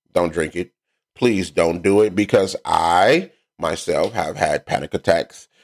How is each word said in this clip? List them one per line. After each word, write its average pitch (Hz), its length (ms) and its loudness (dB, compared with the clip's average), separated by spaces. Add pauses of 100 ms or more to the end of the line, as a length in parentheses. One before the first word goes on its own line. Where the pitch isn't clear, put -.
(120)
don't 87 200 0
drink 80 240 -4
it. 90 160 -8 (420)
Please 98 380 0
don't 85 300 0
do 98 200 4
it, 101 140 0
because 98 480 2
I 90 640 2 (280)
myself 82 560 -2
have 80 220 -6
had 76 300 -2
panic - 260 -6
attacks. - 560 -2 (160)